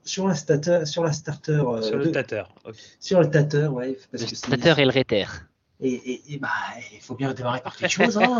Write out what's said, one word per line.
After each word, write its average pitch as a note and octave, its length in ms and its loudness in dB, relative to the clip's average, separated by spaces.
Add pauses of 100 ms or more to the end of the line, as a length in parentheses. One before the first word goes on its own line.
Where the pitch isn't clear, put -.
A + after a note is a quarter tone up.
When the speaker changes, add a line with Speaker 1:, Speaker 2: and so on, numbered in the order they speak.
Speaker 1:
sur F#3+ 200 -4
la F#3+ 100 0
starter, E3 500 0
sur D#3 180 -4
la D#3+ 80 0
starter, - 400 -6
euh, B2 300 0
Speaker 2:
Sur A2 160 -2
le C#3+ 80 0
Speaker 1:
de E3 60 2
Speaker 2:
tater, B2 320 -4 (200)
ok. A2+ 120 -16 (260)
Speaker 1:
sur F3+ 180 4
le D3+ 100 6
tater, D3+ 380 2
ouais, C3 300 -4 (120)
parce A#2 140 -8
Speaker 3:
Le A2 60 -4
Speaker 1:
que - 80 -10
c'est - 100 -10
Speaker 3:
stater C#3+ 340 4
et C#3 40 6
le C3 60 6
réter. A#2 340 2 (560)
Speaker 1:
et, C3 120 0
et, B2 400 -10
et C#3+ 40 -8
bah, C3 100 -6 (460)
il G#2 80 -20
faut B2+ 140 -14
bien C3+ 180 -4
démarrer B2 260 -4
par - 160 -12
quelque F3+ 160 -2
chose, G3+ 260 2
hein, A3 220 4